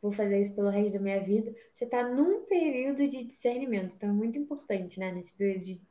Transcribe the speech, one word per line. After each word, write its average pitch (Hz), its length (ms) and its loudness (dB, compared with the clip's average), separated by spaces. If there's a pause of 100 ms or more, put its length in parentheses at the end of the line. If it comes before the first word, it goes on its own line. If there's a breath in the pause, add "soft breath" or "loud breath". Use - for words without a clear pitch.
vou 202 120 -2
fazer 202 260 2
isso 202 160 0
pelo 202 140 2
resto 202 240 2
da 202 80 -2
minha 196 200 0
vida. 208 320 0 (200 loud breath)
Você - 120 -4
tá 240 220 0
num 311 380 2
período 277 640 2
de 254 160 -6
discernimento, 240 720 -2
então 208 140 -4
é 202 40 2
muito 226 260 0
importante, 214 640 -4
né? 185 100 -4
Nesse 180 220 -10
período 196 320 -2
de 185 260 -10